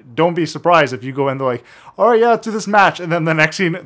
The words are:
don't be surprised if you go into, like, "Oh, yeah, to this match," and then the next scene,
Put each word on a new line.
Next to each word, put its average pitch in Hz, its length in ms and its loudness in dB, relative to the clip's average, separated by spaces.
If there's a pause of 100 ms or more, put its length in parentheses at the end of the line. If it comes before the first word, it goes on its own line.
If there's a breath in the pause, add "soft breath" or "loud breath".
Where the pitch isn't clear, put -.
(140)
don't 170 180 2
be 165 140 -2
surprised 156 440 2
if 120 120 -10
you 135 100 -10
go 135 160 -2
into, 135 160 -6
like, 120 180 -4 (360 loud breath)
"Oh, 226 140 4
yeah, 233 240 2
to 226 140 -10
this 202 160 -6
match," 196 320 2
and 175 120 -8
then 165 140 -2
the 160 100 0
next 156 220 0
scene, 180 280 -2